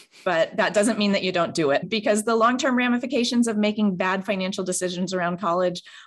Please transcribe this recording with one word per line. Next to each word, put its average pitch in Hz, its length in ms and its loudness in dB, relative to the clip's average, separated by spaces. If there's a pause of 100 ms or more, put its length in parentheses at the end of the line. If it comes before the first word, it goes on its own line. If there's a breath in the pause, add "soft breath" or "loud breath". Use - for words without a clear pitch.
(260 loud breath)
but 175 320 0
that 190 160 0
doesn't 208 260 2
mean 202 140 2
that 196 100 0
you 185 80 -2
don't 170 220 0
do 147 180 2
it, 156 180 0
because 214 340 0
the 226 120 0
long-term 247 420 2
ramifications 240 720 0
of 220 100 -2
making 208 380 2
bad 190 300 -2
financial 190 380 -2
decisions 180 500 -4
around 175 260 -2
college 180 420 0 (260 loud breath)